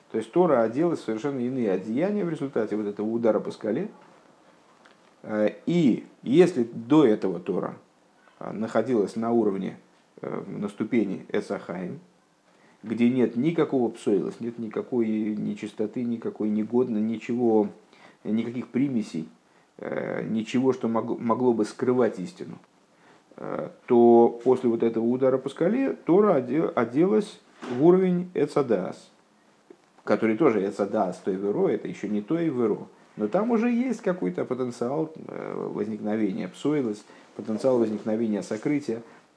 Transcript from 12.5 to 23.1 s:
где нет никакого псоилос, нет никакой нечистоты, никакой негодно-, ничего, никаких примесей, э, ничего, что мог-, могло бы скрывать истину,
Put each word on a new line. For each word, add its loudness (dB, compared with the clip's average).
где 2
нет 2
никакого 0
псоилос, -2
нет -8
никакой -4
нечистоты, -4
никакой -4
негодно-, 0
ничего, 0
никаких -4
примесей, -2
э, -6
ничего, 0
что -2
мог-, -2
могло 2
бы 2
скрывать 0
истину, -12